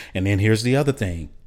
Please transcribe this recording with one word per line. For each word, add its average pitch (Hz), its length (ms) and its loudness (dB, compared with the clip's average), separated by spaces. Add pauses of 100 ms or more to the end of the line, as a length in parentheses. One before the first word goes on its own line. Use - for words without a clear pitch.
(140)
And 92 140 -2
then 101 120 0
here's 110 240 4
the 123 120 2
other 139 160 2
thing. 85 380 -6 (180)